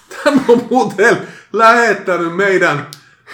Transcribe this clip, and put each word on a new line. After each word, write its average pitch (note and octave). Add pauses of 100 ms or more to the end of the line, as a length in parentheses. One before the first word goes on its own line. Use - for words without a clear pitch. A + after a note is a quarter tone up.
(240)
tän -
on A#3+
muuten A3 (240)
lähettänyt G3
meidän, F3 (480)